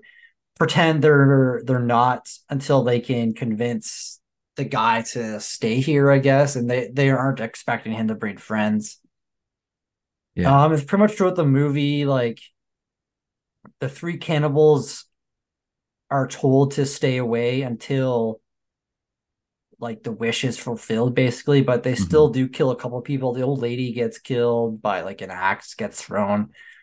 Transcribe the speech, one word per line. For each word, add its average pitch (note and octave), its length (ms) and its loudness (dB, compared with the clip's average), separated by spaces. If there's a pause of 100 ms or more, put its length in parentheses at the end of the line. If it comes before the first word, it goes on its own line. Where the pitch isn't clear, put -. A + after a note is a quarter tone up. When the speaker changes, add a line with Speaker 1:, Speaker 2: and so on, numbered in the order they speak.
(580)
Speaker 1:
pretend D#3+ 440 2
they're, C3+ 640 4
they're B2+ 140 -2
not A#2+ 500 0 (220)
until C3+ 340 0
they B2 160 2
can A#2 320 -2
convince A2+ 880 -6 (360)
the C#3 80 -6
guy A2+ 380 0
to A2 380 -8
stay A#2 400 -2
here, C#3 300 4
I C#3 80 6
guess, C#3 380 2
and A#2+ 120 -4
they, B2 240 -2
they C3+ 180 2
aren't C3 300 0
expecting A2+ 520 -6
him A2 160 -4
to A2 60 -4
bring G#2 220 -8
friends. G#2+ 640 -4 (1400)
Speaker 2:
Yeah. C3+ 300 4
Speaker 1:
Um, D#3+ 80 4
it's D3 120 0
pretty G3 180 2
much G#3 100 4
throughout F#3 240 0
the E3+ 80 0
movie, C#3+ 600 0
like, B2 360 -2 (1400)
the C3+ 80 -6
three E3+ 300 -8
cannibals D3+ 880 2 (1080)
are C3+ 160 0
told C3+ 460 2
to C#3 140 -2
stay C3 320 -2
away A#2+ 440 -2
until, B2 800 -4 (1400)
like, A#2 220 -10
the A#2 100 -8
wish A2+ 320 -4
is A#2+ 140 -4
fulfilled, A#2 560 -2
basically, C3 480 2
but B2 200 0
they B2+ 100 -2
Speaker 2:
Mm-hmm. A2+ 120 -2
Speaker 1:
still D3+ 260 6
do B2+ 180 0
kill C3+ 220 0
a A#2+ 60 -4
couple B2 260 -8
people. B2+ 300 -4
The B2+ 100 -4
old C3 180 -2
lady B2 320 -4
gets A2+ 260 -4
killed A#2 640 -2
by, G2 200 -2
like, F#2+ 200 -12
an F#2 80 -12
axe F#2+ 440 -4
gets - 280 -10
thrown. G#2 480 -2 (320)